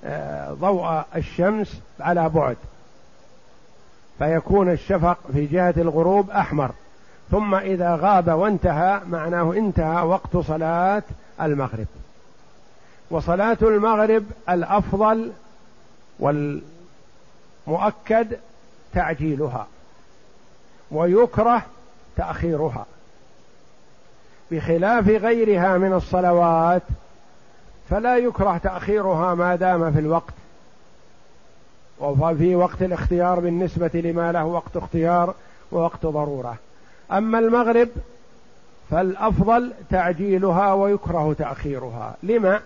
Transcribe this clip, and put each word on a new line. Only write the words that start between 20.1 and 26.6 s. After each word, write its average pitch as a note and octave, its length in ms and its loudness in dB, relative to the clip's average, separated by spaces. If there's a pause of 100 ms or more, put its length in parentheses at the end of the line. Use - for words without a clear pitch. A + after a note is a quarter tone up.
ويكره G#3+ 720 2 (540)
تأخيرها، D#3 680 -4 (1600)
بخلاف E3+ 580 2
غيرها G#3 720 2
من F#3+ 140 2
الصلوات F3 920 2 (1080)